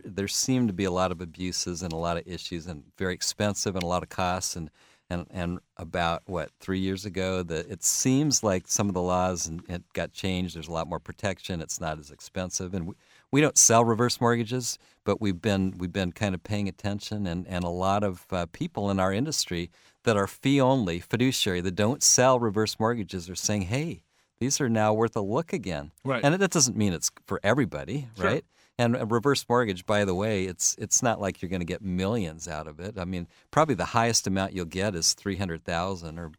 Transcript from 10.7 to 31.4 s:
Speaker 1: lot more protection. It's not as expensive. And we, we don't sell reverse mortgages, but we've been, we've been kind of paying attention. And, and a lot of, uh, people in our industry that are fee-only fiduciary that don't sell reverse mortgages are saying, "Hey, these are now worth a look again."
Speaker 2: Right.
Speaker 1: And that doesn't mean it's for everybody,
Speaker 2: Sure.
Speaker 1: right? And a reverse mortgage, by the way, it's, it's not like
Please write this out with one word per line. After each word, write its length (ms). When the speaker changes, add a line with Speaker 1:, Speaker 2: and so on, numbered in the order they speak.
Speaker 1:
lot 160
more 120
protection. 640
It's 180
not 200
as 100
expensive. 640
And 140
we, 80
we 100
don't 160
sell 280
reverse 340
mortgages, 600
but 180
we've 180
been, 380
we've 160
been 180
kind 220
of 100
paying 240
attention. 600
And, 200
and 160
a 60
lot 340
of, 280
uh, 200
people 380
in 100
our 140
industry 560
that 120
are 80
fee-only 760
fiduciary 600
that 140
don't 260
sell 380
reverse 400
mortgages 500
are 60
saying, 280
"Hey, 380
these 200
are 100
now 220
worth 240
a 60
look 320
again." 380
Speaker 2:
Right. 200
Speaker 1:
And 100
that 180
doesn't 260
mean 160
it's 180
for 160
everybody, 640
Speaker 2:
Sure. 80
Speaker 1:
right? 200
And 200
a 80
reverse 420
mortgage, 380
by 180
the 100
way, 340
it's, 300
it's 240
not 200
like 200